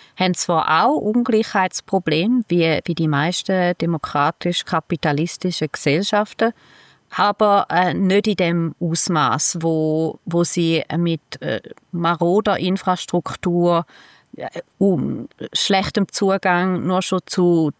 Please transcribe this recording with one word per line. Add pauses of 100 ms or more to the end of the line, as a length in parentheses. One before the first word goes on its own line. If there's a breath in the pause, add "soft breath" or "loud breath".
(180 loud breath)
haben
zwar
auch
Ungleichheitsprobleme,
wie,
wie
die
meisten
demokratisch-kapitalistischen
Gesellschaften, (600 soft breath)
aber,
äh,
nicht
in
dem
Ausmaß,
wo,
wo
sie (140)
mit,
äh, (320)
maroder
Infrastruktur, (520 loud breath)
äh, (300)
um (240)
schlechtem
Zugang
nur
schon
zu,